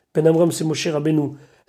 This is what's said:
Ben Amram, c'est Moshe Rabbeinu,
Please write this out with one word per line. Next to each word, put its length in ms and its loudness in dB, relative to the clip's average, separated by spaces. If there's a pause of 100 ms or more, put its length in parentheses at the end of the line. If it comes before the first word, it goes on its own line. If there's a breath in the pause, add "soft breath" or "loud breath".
(140)
Ben 140 2
Amram, 240 4
c'est 140 -6
Moshe 220 -4
Rabbeinu, 500 -2 (320 loud breath)